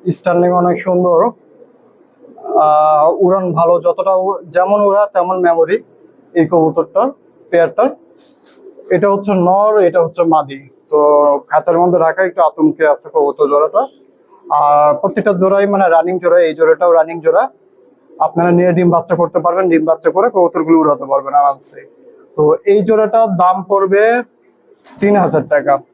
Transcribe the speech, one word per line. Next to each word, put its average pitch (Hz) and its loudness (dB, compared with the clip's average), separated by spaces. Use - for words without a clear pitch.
স্ট্যান্ডিং 175 -2
অনেক 175 0
সুন্দর, 180 0
আহ, 151 2
উড়ান 185 0
ভালো, 170 2
যতটা 175 -2
উ-, 185 -2
যেমন 185 0
উড়া 202 2
তেমন 185 -2
মেমোরি 170 0
এই 170 2
কবুতরটার, 165 0
পেয়ারটার। 170 0
এটা 185 0
হচ্ছে 202 -2
নর, 190 2
এটা 175 2
হচ্ছে 165 -4
মাদি। 143 -2
তো 151 0
খাঁচার 165 -2
মধ্যে 175 2
রাখা 165 0
একটু 180 -6
আতঙ্কে 156 0
আছে 147 -2
কবুতর 143 -2
জোড়াটা। 151 0
আর 147 2
প্রত্যেকটা 202 -4
জোড়াই 190 0
মানে 196 0
রানিং 165 0
জোড়া, 175 2
এই 160 0
জোড়াটাও 160 2
রানিং 165 0
জোড়া। 160 0
আপনারা 170 -2
নিয়ে 175 2
ডিম 175 0
বাচ্চা 170 -2
করতে 170 -2
পারবেন, 175 -2
ডিম 160 0
বাচ্চা 160 -2
করে 196 0
কবুতরগুলো 170 0
উড়াতে 147 0
পারবেন 139 -4
আরামসে। 139 -2
তো 156 0
এই 202 2
জোড়াটার 220 0
দাম 185 0
পড়বে 196 0
তিন 202 2
হাজার 156 0
টাকা। 143 0